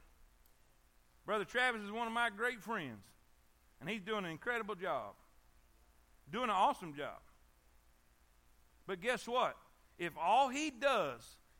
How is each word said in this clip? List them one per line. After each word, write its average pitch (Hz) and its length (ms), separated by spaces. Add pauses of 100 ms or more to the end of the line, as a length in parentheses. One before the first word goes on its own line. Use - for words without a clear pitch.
(1200)
Brother 202 200
Travis 240 380
is 202 80
one 233 160
of 226 60
my 233 160
great 226 320
friends, 156 460 (760)
and 139 80
he's 214 140
doing 208 220
an 170 60
incredible 214 440
job, 147 400 (1160)
doing 226 140
an 233 60
awesome 190 440
job. 131 240 (1700)
But 180 140
guess 233 280
what? 233 280 (420)
If 170 200
all 220 300
he 294 220
does 220 640 (240)